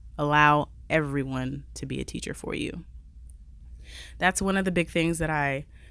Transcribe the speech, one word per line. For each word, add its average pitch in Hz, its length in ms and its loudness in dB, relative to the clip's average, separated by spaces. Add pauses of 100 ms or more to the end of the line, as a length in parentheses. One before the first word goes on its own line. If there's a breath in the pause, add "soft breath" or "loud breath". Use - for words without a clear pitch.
(180)
Allow 147 520 6 (200)
everyone 139 720 0 (120)
to 139 120 -8
be 131 140 -4
a 127 40 -6
teacher - 300 -8
for - 220 -6
you. - 280 -6 (1300 loud breath)
That's 185 240 4
one 196 140 2
of 190 80 2
the 185 80 2
big 170 180 2
things 165 280 2
that 156 120 0
I 143 360 0 (240 soft breath)